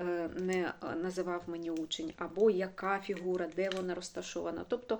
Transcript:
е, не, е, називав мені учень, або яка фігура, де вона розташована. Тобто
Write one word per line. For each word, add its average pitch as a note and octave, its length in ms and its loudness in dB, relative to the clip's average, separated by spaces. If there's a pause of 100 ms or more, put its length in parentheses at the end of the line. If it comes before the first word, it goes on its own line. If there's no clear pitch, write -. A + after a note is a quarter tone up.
е, F3 360 0
не, F#3 360 2 (100)
е, D3 200 -2
називав F3+ 440 -2
мені E3+ 240 -4
учень, D#3+ 480 -2
або F#3+ 320 6
яка F#3+ 480 2
фігура, F3+ 580 0
де F#3+ 140 2
вона F#3 240 0
розташована. F3 760 -4
Тобто A#3 320 0